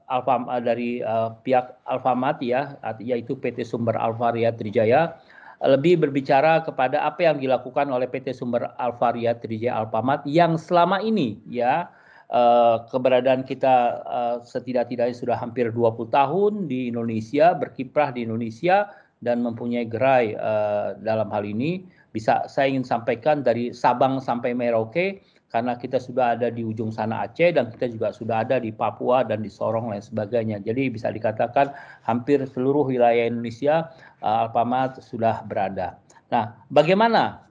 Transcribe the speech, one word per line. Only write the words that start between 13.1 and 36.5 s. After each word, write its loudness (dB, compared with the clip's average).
kita, 2
eh, -4
setidak-tidaknya -2
sudah -2
hampir -4
dua 2
puluh -8
tahun 0
di -4
Indonesia, 2
berkiprah -2
di -6
Indonesia 0
dan 0
mempunyai -4
gerai, 2
eh, -2
dalam -2
hal -2
ini. -4
Bisa 0
saya 0
ingin -2
sampaikan 0
dari 0
Sabang 2
sampai -4
Merauke, -2
karena -2
kita -4
sudah 0
ada -2
di -6
ujung -4
sana -4
Aceh 2
dan 0
kita -6
juga -4
sudah -4
ada 0
di -6
Papua 0
dan -2
di -6
Sorong -4
lain -8
sebagainya. -4
Jadi -2
bisa -4
dikatakan 0
hampir 0
seluruh 0
wilayah 4
Indonesia, -2
eh, 0
Alfamart 0
sudah -2
berada. -4
Nah, -2